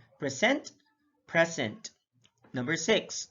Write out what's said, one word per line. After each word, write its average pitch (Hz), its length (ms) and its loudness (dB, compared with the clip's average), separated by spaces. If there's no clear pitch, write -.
present, 214 540 0
present. 165 640 0
Number 131 240 -2
six, - 540 0